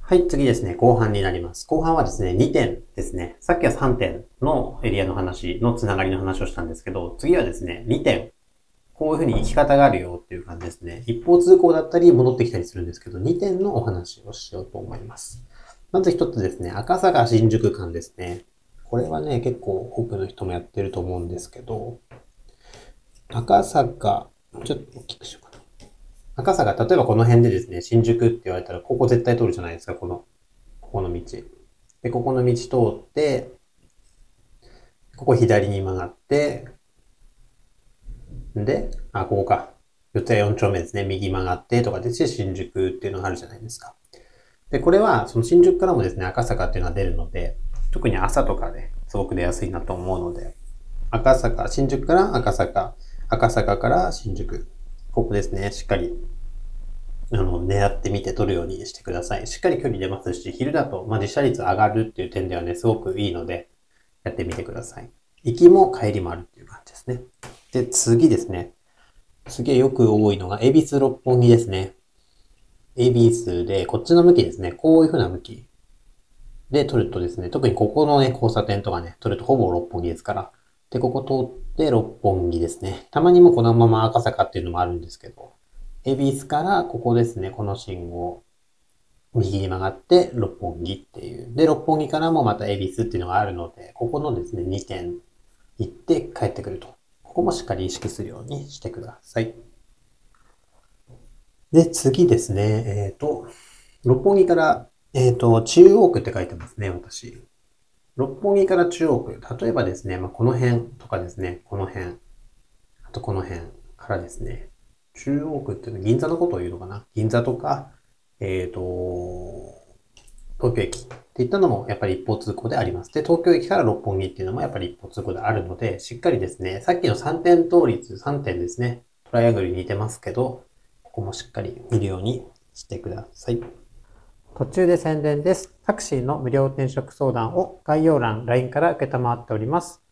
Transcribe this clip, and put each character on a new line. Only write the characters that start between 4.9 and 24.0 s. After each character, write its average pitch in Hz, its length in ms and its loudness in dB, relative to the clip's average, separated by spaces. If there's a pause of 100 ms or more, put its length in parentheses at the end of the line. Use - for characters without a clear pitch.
リ 98 100 -2
ア 92 40 0
の 95 100 -4
話 90 480 -6
の 120 120 2
つ 113 120 -4
な 98 80 0
が 95 80 -2
り 92 80 0
の 92 80 -2
話 92 240 -4
を 90 40 -4
し - 80 -10
た 87 80 -8
ん 82 60 -8
で 82 60 -10
す - 80 -20
け - 80 -10
ど、 87 300 -8
次 175 160 2
は 139 80 2
で 87 100 -6
す 85 100 -10
ね、 87 220 -10
二 143 160 0
点。 101 300 -2 (600)
こ 156 160 -2
う - 20 2
い - 40 2
う - 20 -4
風 165 80 0
に - 140 2
行 - 60 0
き - 80 -2
方 143 220 4
が 143 80 8
あ 139 60 8
る 90 100 -2
よ 87 240 -10
っ - 20 -20
て 90 80 -12
い 90 40 -10
う 87 80 -14
感 85 120 -12
じ 87 60 -14
で 85 80 -10
す - 80 -20
ね。 85 260 -14
一 117 160 -4
方 175 160 6
通 180 200 10
行 165 160 6
だ 160 80 2
っ - 80 -6
た 175 80 2
り 170 140 8
戻 127 220 6
っ - 40 -6
て 117 80 2
き - 40 -4
た - 60 -6
り - 80 -4
す - 120 -16
る 92 60 -6
ん 85 40 -6
で 85 80 -10
す - 60 -20
け - 100 -18
ど、 92 80 -12
二 151 200 0
点 190 240 -2
の 196 140 -2
お 117 80 -2
話 90 400 -6
を 104 80 -16
し - 220 -16
よ 92 80 -10
う - 20 -10
と - 140 -16
思 - 180 -12
い - 80 -12
ま 110 140 -18
す。 - 260 -16 (480)
ま 190 80 2
ず 180 100 2
一 - 180 0
つ - 120 -4
で 95 100 -2
す - 100 -14
ね、 90 100 -8
赤 104 280 -2
坂 156 280 4
新 113 240 4
宿 110 220 2
間 87 200 -8
で 85 80 -6
す - 160 -20
ね。 90 300 -10 (380)
こ - 120 -6
れ - 60 0
は 80 180 -4
ね、 120 200 -2
結 - 180 -4
構 - 160 -6
多 - 320 -6
く 107 100 -6
の 95 100 -4
人 - 200 -10
も 92 60 -6
や 87 80 -6
っ - 20 -16
て - 200 -8
る 95 100 -6
と 90 80 -6
思 90 180 -6
う - 20 -8
ん 87 80 -8
で 87 100 -8
す - 120 -14
け - 100 -20
ど、 113 380 -10 (1300)
赤 113 360 2
坂、 107 680 0 (340)